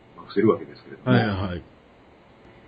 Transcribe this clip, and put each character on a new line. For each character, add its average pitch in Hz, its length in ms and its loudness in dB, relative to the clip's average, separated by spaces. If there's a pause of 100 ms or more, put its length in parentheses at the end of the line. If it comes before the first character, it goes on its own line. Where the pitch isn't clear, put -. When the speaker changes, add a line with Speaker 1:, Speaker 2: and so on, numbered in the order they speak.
(160)
Speaker 1:
ま 85 60 -20
あ、 - 0 -
伏 - 120 -18
せ 101 60 2
る 107 100 6
わ 80 80 2
け 80 60 -12
で 71 120 -16
す - 80 -20
け 67 60 -20
れ 67 60 -18
ど - 80 -20
も。 127 60 0
Speaker 2:
は 120 120 6
い 110 40 0
は 95 300 -4
い。 82 60 -10 (1040)